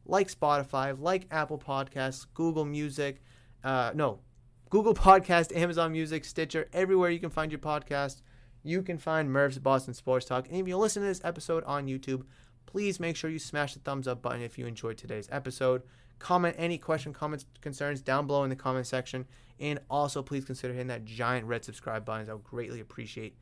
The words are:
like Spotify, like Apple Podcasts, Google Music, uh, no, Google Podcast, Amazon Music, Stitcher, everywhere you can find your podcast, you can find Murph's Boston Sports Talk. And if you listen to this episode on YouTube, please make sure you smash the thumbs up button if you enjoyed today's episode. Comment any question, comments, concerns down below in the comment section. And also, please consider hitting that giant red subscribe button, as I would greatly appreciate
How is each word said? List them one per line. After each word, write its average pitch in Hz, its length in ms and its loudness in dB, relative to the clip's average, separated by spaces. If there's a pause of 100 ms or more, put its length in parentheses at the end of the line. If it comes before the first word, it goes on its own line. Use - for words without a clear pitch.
like 190 220 4
Spotify, 139 720 0
like 185 300 0
Apple 156 280 -2
Podcasts, 135 760 -4
Google 160 300 2
Music, 147 580 -4 (400)
uh, 127 320 0
no, 139 240 0 (500)
Google 208 260 6
Podcast, 185 640 8
Amazon 165 360 2
Music, 160 320 -2
Stitcher, 156 480 -2
everywhere 185 380 4
you 170 100 0
can 170 100 -6
find 156 220 -2
your 147 80 -6
podcast, 143 640 -2 (420)
you 175 180 0
can 180 160 -4
find 156 320 0
Murph's 135 280 4
Boston 131 360 2
Sports 127 320 0
Talk. 131 220 -2
And 165 80 -6
if 185 100 -2
you 185 100 -2
listen 208 260 2
to 202 60 0
this 185 140 -2
episode 165 400 -2
on 143 240 -4
YouTube, 135 380 -4 (420)
please 196 320 -2
make 170 160 -2
sure 160 160 -6
you 160 80 -4
smash 147 360 -4
the - 60 -18
thumbs 135 280 -4
up 123 140 -4
button 120 200 -4
if 117 160 -10
you 120 80 -6
enjoyed 113 320 -6
today's 110 320 -8
episode. 131 540 0 (340)
Comment 175 400 2
any 170 200 -2
question, 151 340 -2
comments, 151 340 -6 (140)
concerns 143 420 -6
down 139 240 2
below 143 160 2
in 135 80 0
the 131 60 -2
comment 131 320 -2
section. 127 360 -4 (360)
And 147 200 -2 (100)
also, 143 320 0
please 135 220 -4
consider 127 280 -8
hitting 123 140 -6
that 120 180 -6
giant 117 420 -2
red 117 180 -4
subscribe 110 400 -8
button, 110 180 -4
as 107 60 -10
I 110 60 -8
would 107 100 -14
greatly 120 340 -8
appreciate 110 640 -12